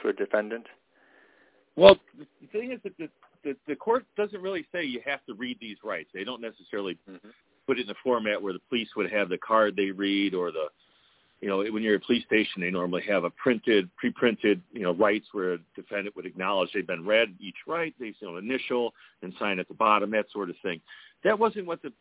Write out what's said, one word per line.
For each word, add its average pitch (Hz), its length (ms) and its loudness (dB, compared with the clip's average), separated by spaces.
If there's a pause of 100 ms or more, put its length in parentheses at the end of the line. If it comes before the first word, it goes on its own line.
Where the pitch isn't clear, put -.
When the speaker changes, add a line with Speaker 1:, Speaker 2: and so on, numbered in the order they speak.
Speaker 1:
to 110 60 -2
a 101 40 2
defendant? 107 540 -4 (1080)
Speaker 2:
Well, 190 200 12 (220)
the 147 300 -20
thing 247 240 -6
is 226 100 -10
that 190 160 -12
the, 160 100 -10 (360)
the, 139 100 -6 (140)
the 143 80 -6
court 233 280 0 (120)
doesn't 202 260 -4
really 185 300 -6
say 175 100 -4
you 127 240 -6
have 139 200 -6
to 117 80 -12
read 123 260 -8
these 107 240 -14
rights. 90 280 -8
They 95 120 -8
don't 117 180 -10
necessarily 98 560 -8 (100)
Speaker 1:
Mm-hmm. 95 200 -20 (400)
Speaker 2:
put 123 100 0
it 123 60 -6
in 101 60 -8
a 98 120 -10
format 110 400 0
where 98 100 -4
the 90 160 -12
police 117 280 -2
would 95 160 0
have 101 160 2
the 90 100 -2
card 107 380 4
they 98 160 0
read 98 420 0
or 87 160 -2
the, 78 160 -4 (720)
you 107 60 -8
know, 98 120 0
when 107 260 -2
you're 107 100 4
at 95 80 2
a - 20 -18
police 120 200 2
station, 107 380 0
they 87 80 0
normally 90 380 -2
have 87 140 2
a 85 80 -2
printed, 107 640 2
pre-printed, 107 640 0 (120)
you 113 100 -10
know, 90 120 0
rights 104 360 2
where 92 220 -2
a 87 60 -4 (180)
defendant 101 400 -8
would 90 100 -12
acknowledge 92 480 -2
they've 95 100 -2
been 85 220 -8
read 107 320 4
each 95 160 -14 (140)
right, 160 320 -6
they've 110 180 -12
seen 101 100 -12
an 87 100 -10
initial 123 540 -4 (300)
and 92 160 -10
sign 98 220 -2
at - 80 -8
the - 60 -18
bottom, 104 360 4
that 107 220 0
sort 98 180 -4
of 80 140 -12
thing. 85 160 -6 (420)
That 208 160 2
wasn't 214 280 -2
what 170 140 -8
the 139 200 -12